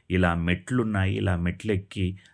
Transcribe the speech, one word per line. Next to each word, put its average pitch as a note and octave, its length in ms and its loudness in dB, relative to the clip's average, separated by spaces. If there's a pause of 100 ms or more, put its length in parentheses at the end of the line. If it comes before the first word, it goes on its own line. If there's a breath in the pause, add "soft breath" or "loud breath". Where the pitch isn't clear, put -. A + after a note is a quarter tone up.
ఇలా F2+ 260 4
మెట్లున్నాయి. F#2+ 800 0
ఇలా F#2+ 200 0
మెట్లెక్కి F#2+ 720 -2 (280 loud breath)